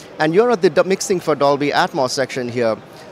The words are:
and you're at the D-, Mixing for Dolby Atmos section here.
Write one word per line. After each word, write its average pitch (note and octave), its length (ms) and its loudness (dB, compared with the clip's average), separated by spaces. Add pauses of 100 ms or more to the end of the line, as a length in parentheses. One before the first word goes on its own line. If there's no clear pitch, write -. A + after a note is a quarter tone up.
(180)
and D#3 160 0
you're A3+ 160 4
at A3 100 0
the F3 100 4
D-, E3 120 2
Mixing F#3 380 -2
for D#3 160 -2
Dolby C#3+ 340 0
Atmos D3+ 400 0
section B2+ 380 -4
here. A2+ 280 -2 (360)